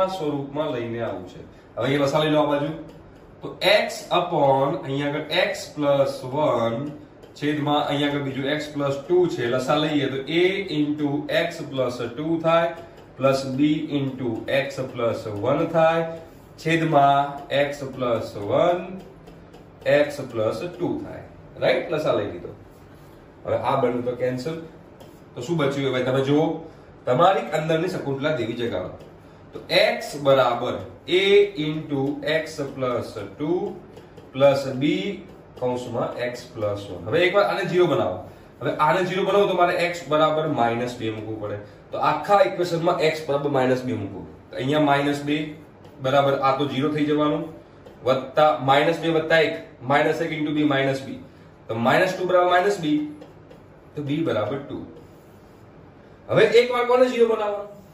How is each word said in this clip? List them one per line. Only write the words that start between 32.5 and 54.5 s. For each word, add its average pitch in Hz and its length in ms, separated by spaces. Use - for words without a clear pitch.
plus 123 340
two 160 180
plus 139 260
b 160 100
કૌંસમાં 120 640
x - 160
plus 104 380
one. 87 160
હવે 151 180
એકવાર 196 240
આને 180 220
ઝીરો 180 180
બનાવો. 110 300
હવે 147 160
આને 180 220
ઝીરો 190 180
બનાવો 190 240
તો 180 80
મારે 175 160
x - 240
બરાબર 151 340
માઇનસ 117 400
બે 110 160
મૂકવું 107 260
પડે. 104 160
તો - 80
આખા 196 280
ઇક્વેશનમાં 165 580
x - 160
બરાબર 143 320
માઇનસ 127 320
બે 107 140
મૂકવું. - 200
તો - 60
અહીંયા 147 320
માઇનસ 143 400
બે 151 80
બરાબર 139 340
આ 135 220
તો 131 100
ઝીરો 135 220
થઈ 147 160
જવાનું, 151 340
વત્તા 151 400
માઇનસ 156 340
બે 165 140
વત્તા 160 320
એક, - 40
માઇનસ 156 320
એક 156 140
into 151 180
b 147 160
minus 135 340
b. - 140
તો 110 100
માઇનસ 185 260
ટુ 185 160
બરાબર 180 240
minus 180 300
b, 151 100
તો 147 80
b 147 240
બરાબર 135 380